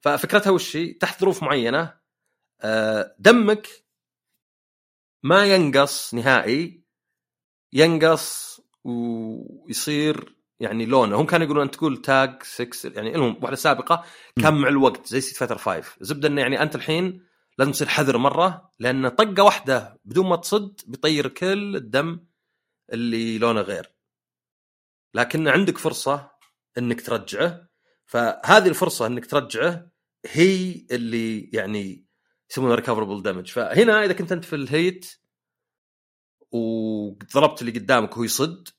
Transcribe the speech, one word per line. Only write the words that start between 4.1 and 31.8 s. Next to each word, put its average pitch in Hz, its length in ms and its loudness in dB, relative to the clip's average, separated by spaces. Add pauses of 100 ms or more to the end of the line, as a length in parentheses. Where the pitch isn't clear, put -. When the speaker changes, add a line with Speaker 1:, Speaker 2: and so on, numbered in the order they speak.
Speaker 1:
ما 180 220 6
ينقص 147 680 2
نهائي، 123 720 0 (880)
ينقص 160 880 2 (220)
ويصير 120 1500 -6 (240)
يعني 113 260 -4
لونه. 117 360 4
هم 160 40 2
كانوا 165 200 2
يقولون 147 180 0
أن 139 80 -4
تقول 147 300 -4
تاج 135 420 0
سكس، - 420 -10
يعني 113 280 -8
لهم 123 300 0
واحدة 127 120 -6
سابقة 147 500 0 (360)
كان 156 120 6
Speaker 2:
مم. 147 80 2
Speaker 1:
مع 135 60 4
الوقت 135 400 2
زي 131 140 -4
Street - 160 -10
Fighter 120 200 -4
فايف. - 440 -6
زبدة 143 260 -4
إنه 143 140 0
يعني 123 200 0
أنت 151 140 -2
الحين 180 500 -4 (320)
لازم 139 140 2
تصير 139 160 -2
حذر 135 300 2
مرة، 156 640 0
لأن 127 300 0
طقة 202 340 2
واحدة 131 640 2
بدون 147 200 0
ما 180 100 2
تصد 196 520 -4
بيطير 147 400 -2
كل 196 480 -4
الدم 143 500 -4 (680)
اللي 113 440 -4
لونه 110 240 0
غير. 92 300 -8 (1200)
لكن 151 340 0
عندك 165 300 2
فرصة 143 540 -4 (460)
إنك 120 240 -4
ترجعه، 117 680 -4 (380)
فهذه 160 600 4
الفرصة 160 400 -2
إنك 120 180 -8
ترجعه 160 680 -4 (340)
هي 185 680 0
اللي 113 640 -4
يعني 101 520 -6 (460)